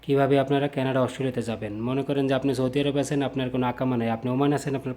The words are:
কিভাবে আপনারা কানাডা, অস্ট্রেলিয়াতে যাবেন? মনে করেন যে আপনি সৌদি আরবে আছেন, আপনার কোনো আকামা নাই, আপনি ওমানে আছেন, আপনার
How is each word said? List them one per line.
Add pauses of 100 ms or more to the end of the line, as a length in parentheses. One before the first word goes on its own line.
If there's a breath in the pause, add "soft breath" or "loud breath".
কিভাবে
আপনারা
কানাডা,
অস্ট্রেলিয়াতে
যাবেন?
মনে
করেন
যে
আপনি
সৌদি
আরবে
আছেন,
আপনার
কোনো
আকামা
নাই,
আপনি
ওমানে
আছেন,
আপনার